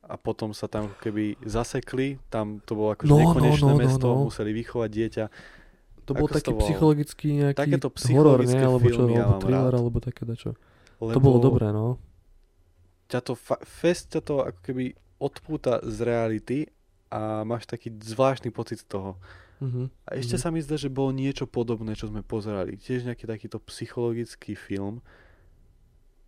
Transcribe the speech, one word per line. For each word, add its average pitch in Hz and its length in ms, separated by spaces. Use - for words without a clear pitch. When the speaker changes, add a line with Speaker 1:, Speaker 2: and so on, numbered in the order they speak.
Speaker 1:
a - 160
potom 110 340
sa - 140
tam 107 220
ako 101 140
keby 107 240
zasekli, 127 840
tam 107 340
to - 140
bolo 107 180
akože 123 140
Speaker 2:
No, 147 100
no, 156 100
Speaker 1:
nekonečné 147 380
Speaker 2:
no, 143 100
no, 147 40
Speaker 1:
mesto, 131 300
Speaker 2:
no. 131 160
Speaker 1:
museli 107 280
vychovať 113 380
dieťa. 110 340
Speaker 2:
To - 100
bol 143 140
Speaker 1:
Ako 147 60
sa 151 40
Speaker 2:
taký 147 100
Speaker 1:
to 131 60
volá? 110 120
Speaker 2:
psychologický 147 640
nejaký 143 240
Speaker 1:
Takéto 143 280
Speaker 2:
horor, 131 320
nie? 123 80
Speaker 1:
psychologické 131 160
Speaker 2:
Alebo 127 180
čo, 120 140
Speaker 1:
filmy 120 160
ja 117 80
Speaker 2:
alebo 107 100
Speaker 1:
mám - 140
Speaker 2:
thriller, 131 240
Speaker 1:
rád. 123 100
Speaker 2:
alebo 120 220
takéto 117 340
čo. 117 160
To - 80
Speaker 1:
Lebo 117 160
Speaker 2:
bolo 131 200
dobré, 120 280
no. 110 320
Speaker 1:
ťa 123 160
to 135 120
fa-, - 260
fest - 500
ťa 160 100
to 151 140
ako - 160
keby 127 240
odpúta 139 640
z 113 200
reality 117 580
a 107 360
máš 113 220
taký 117 260
zvláštny 113 580
pocit 113 300
z - 80
toho. 95 320
Speaker 2:
Mhm. 127 320
Speaker 1:
A - 140
ešte 120 180
Speaker 2:
Mhm. - 80
Speaker 1:
sa 175 60
mi 165 120
zdá, 151 140
že 143 140
bolo 135 240
niečo 135 320
podobné, 113 480
čo 107 160
sme 104 140
pozerali. 101 520
Tiež 123 300
nejaký 117 240
takýto 110 340
psychologický 117 960
film. 98 480